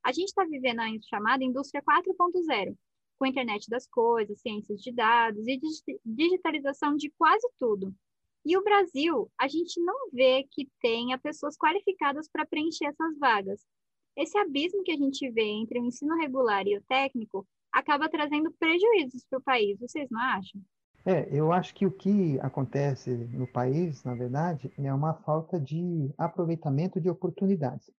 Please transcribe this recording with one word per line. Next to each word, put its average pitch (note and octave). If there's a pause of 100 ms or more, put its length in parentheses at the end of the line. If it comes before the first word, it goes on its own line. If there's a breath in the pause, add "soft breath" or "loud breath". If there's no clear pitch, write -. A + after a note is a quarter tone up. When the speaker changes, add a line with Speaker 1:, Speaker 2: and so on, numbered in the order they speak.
Speaker 1:
A B3
gente F#4
tá F#4+
vivendo B3+
a A3+ (220)
chamada A3+
indústria C4+
quatro F4+
ponto F4+
zero, G#3 (400)
com C4+
a C4+
internet A#3+
das -
coisas, A3+
ciências G#3+
de B3+
dados A3+
e C4+
digi-, D#4
digitalização D4
de D4
quase G#4 (100)
tudo. G3 (520)
E E4
o G4
Brasil, E4+
a C4
gente E4
não G#4
vê C4
que C#4+ (120)
tenha A#3+
pessoas D4
qualificadas D#4
pra D4+
preencher D#4+
essas D#4
vagas. G#3 (540)
Esse -
abismo F4+
que F#4
a D4+
gente C4+
vê A3
entre A3
o A#3+
ensino C#4+
regular B3+
e G3+
o G3+
técnico B3+ (260)
acaba D4
trazendo D4+
prejuízos E4+
pro C4
país, G#3
vocês B3+
não A3
acham? G3+ (460)
Speaker 2:
É, F#3
eu D#3
acho F3+
que G3+
o F3+
que F#3+
acontece C#3
no B2
país, C3+
na B2
verdade, C3+
é C#3
uma D#3
falta D#3+
de D#3+
aproveitamento E3
de F3
oportunidades. F3